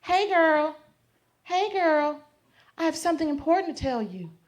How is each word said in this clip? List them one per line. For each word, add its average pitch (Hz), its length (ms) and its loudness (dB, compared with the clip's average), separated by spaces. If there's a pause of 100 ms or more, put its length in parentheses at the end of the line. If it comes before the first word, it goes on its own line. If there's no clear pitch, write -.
Hey, 381 280 0
girl! 311 460 2 (640)
Hey, 370 300 -2
girl. 302 520 0 (540)
I 330 60 -4
have 320 120 0
something 320 320 -2
important 320 480 0
to - 60 -10
tell 262 200 -2
you. 180 280 -8 (180)